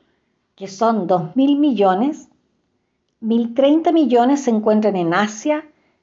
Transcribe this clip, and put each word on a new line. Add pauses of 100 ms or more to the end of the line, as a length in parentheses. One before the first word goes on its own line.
(540)
que
son
dos
mil
millones, (920)
mil
treinta
millones
se
encuentran
en
Asia, (380)